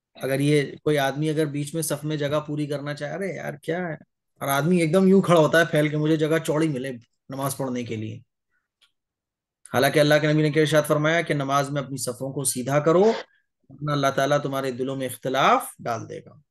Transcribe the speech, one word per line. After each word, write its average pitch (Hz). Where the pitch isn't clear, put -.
अगर 135
ये 147
कोई 151
आदमी 139
अगर 156
बीच 143
में 165
सफ़ 151
में 156
जगह 143
पूरी 151
करना 143
चाहे, 147
"अरे 175
यार 147
क्या 175
है?" 160
और 139
आदमी 156
एकदम 185
यूं 190
खड़ा 170
होता 151
है 165
फैल 151
के, 151
"मुझे 156
जगह 156
चौड़ी 160
मिले 135
नमाज 135
पढ़ने 123
के 113
लिए।" 110
हालांकि 131
अल्लाह 151
के 151
नबी 151
ने 151
क्या 151
इरशाद 151
फरमाया 156
कि 165
नमाज 139
में 143
अपनी 131
सफ़ों 131
को 143
सीधा 135
करो 160
वरना 147
अल्लाह 139
ताला 139
तुम्हारे 135
दिलों 131
में 131
इख्तिलाफ 147
डाल 113
देगा। -